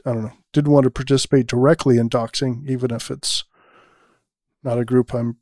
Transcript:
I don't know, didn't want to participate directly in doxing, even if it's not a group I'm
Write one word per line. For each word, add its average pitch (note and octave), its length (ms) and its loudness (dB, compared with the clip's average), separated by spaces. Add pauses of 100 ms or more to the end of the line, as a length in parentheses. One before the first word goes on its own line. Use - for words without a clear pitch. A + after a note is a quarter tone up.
I A#2+ 40 -2
don't A2+ 100 -6
know, G#2+ 100 -10 (180)
didn't D3 220 2
want C#3 100 6
to C3 80 2
participate C3 560 0
directly C3 500 2
in A#2 120 2
doxing, B2 600 -4
even B2+ 220 -4
if A2+ 180 -10
it's - 360 -6 (1200)
not A#2+ 140 -2
a B2 60 0
group B2 300 2
I'm A#2 280 -4